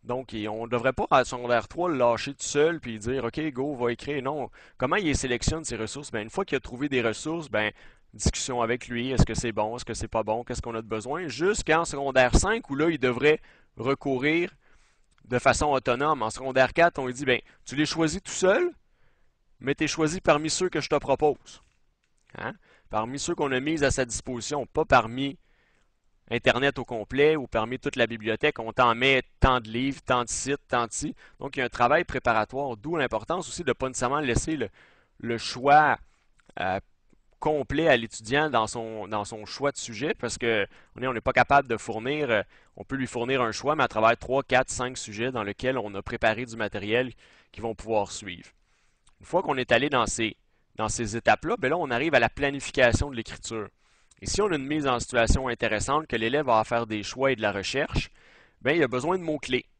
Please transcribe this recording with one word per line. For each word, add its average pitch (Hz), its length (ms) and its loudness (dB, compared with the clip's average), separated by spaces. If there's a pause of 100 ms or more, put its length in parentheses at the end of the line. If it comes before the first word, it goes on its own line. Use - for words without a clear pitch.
Donc, 123 300 -6
et 107 120 -4
on 110 200 -6
ne 113 40 -12
devrait 123 220 2
pas, - 180 -4
à 131 140 6
secondaire 120 420 0
trois, 175 240 -4
le 147 60 -2
lâcher 120 360 2
tout - 120 -10
seul 156 340 2
puis 117 220 -10
dire, « 123 240 -4
OK, 117 160 -4 (100)
go, 135 240 -4
va 120 160 0
écrire. » 139 320 -6
Non. 135 280 -6 (280)
Comment 147 180 2
il 156 200 2
sélectionne 135 480 -2
ses 120 100 -8
ressources ? 110 380 -8
Ben, 110 80 -4
une 113 100 -10
fois 196 140 -4
qu'il 143 120 -2
a 127 40 0
trouvé 127 280 -6
des 127 140 0
ressources, 156 480 -4
ben, 107 220 0 (420)
discussion 120 480 -2
avec 117 240 -2
lui, 123 240 -4
est-ce 123 160 6
que 113 80 -6
c'est 117 160 -2
bon, 107 240 -2
est-ce 123 100 -12
que 113 100 -8
c'est 110 120 -8
pas 110 160 -2
bon, 110 220 -2
qu'est-ce 120 180 -8
qu'on 117 140 -8
a 113 40 -4
de 113 60 -14
besoin, 123 400 -6
jusqu'en 156 580 0
secondaire 131 520 4
cinq, 214 340 2
où 135 60 -2
là, 156 120 4
il 151 120 0
devrait 127 400 4 (360)
recourir 139 800 -2 (680)
de 120 160 -2
façon 139 260 4
autonome. 135 560 2
En 110 80 -2
secondaire 131 420 0
quatre, 170 280 4
on 127 60 -4
lui 127 60 -4
dit, « 135 140 -8
Ben, 123 140 4 (240)
tu - 100 -10
les 151 100 2
choisis 160 380 0
tout - 80 -16
seul, 269 420 4 (840)
mais 139 160 -2
t'es 156 140 0
choisi 160 320 0
parmi 156 300 2
ceux 185 180 0
que 156 120 -2
je - 80 -8
te 151 60 0
propose. » 139 680 0 (760)
Hein ? 135 160 -8 (360)
Parmi 117 280 -4
ceux 170 160 -4
qu'on 147 160 0
a 127 80 2
mis 147 240 0
à 135 80 4
sa 131 140 0
disposition, 123 640 -6
pas 156 180 0
parmi 127 520 2 (920)
Internet 123 520 2
au 120 40 -8
complet 135 520 2
ou 131 100 -6
parmi 117 320 -2
toute - 160 -6
la 120 140 2
bibliothèque, 110 500 -2
on 113 140 -8
t'en 120 240 4
met 131 260 4 (160)
tant 127 220 4
de 107 80 -14
livres, 127 340 -4
tant 123 220 0
de 117 40 -8
sites, - 380 -6
tant 117 200 0
de - 60 -12
ci. 160 220 -8 (240)
Donc, 143 180 -10
il 135 40 -4
y - 20 0
a 120 40 -2
un - 20 -4
travail 143 340 4
préparatoire, 123 760 -2
d'où 147 200 -6
l'importance 139 520 -2
aussi - 140 -10
de 127 100 0
pas 131 140 -2
nécessairement 131 320 -2
laisser 147 380 0
le, 113 120 -4 (500)
le 117 200 -4
choix, 139 600 4 (600)
euh, 95 220 -2 (580)
complet 151 480 0
à 139 100 8
l'étudiant 120 540 -2
dans 113 160 2
son, 110 400 -8
dans 104 180 -2
son 107 220 -12
choix 143 240 -2
de - 60 -14
sujet, 117 380 -6
parce 117 220 -6
que 113 300 2 (300)
on 120 60 -8
est, 131 40 -2
on 131 60 -2
n'est 113 80 -4
pas 127 120 0
capable 139 360 4
de 113 80 0
fournir, 123 520 -4
euh, 107 140 4 (320)
on 104 80 -16
peut 135 140 -8
lui 131 100 -2
fournir 127 340 -2
un 110 120 0
choix, 147 240 -2
mais 139 80 4
à - 40 0
travers 113 300 4
trois, 131 240 -2
quatre, 131 280 0
cinq 127 280 -6
sujets 110 320 -4
dans 117 140 -4
lesquels 127 340 -2
on 104 160 -8
a 98 80 -6
préparé 117 420 0
du 113 120 -12
matériel 113 560 -2 (400)
qu'ils 104 100 -12
vont 113 140 -6
pouvoir 107 340 -2
suivre. 90 380 -12 (720)
Une - 60 -20
fois 175 160 0
qu'on 143 140 -2
est 127 140 -4
allé 127 200 6
dans 120 160 2
ces, 110 300 -2 (380)
dans 110 140 -2
ces 113 280 -4
étapes-là, 151 400 2
ben 131 120 -2
là, 156 80 0
on 147 160 -4
arrive 139 240 2
à - 20 8
la 117 100 4
planification 139 840 0
de 131 40 -12
l'écriture. 110 540 -8 (540)
Et 98 40 -10
si - 140 -2
on 208 100 2
a 160 60 2
une 135 100 -4
mise 147 200 0
en 123 120 2
situation 120 500 2
intéressante, 117 580 0
que 120 100 -4
l'élève 127 300 0
va 110 180 4
faire 117 220 -2
des 104 160 -4
choix 135 300 0
et 120 40 0
de 107 60 -6
la 101 100 2
recherche, - 580 -2 (520)
ben, 139 120 2
il 170 80 2
a 127 60 2
besoin 147 300 -2
de 180 40 -6
mots-clés. 139 440 -4 (120)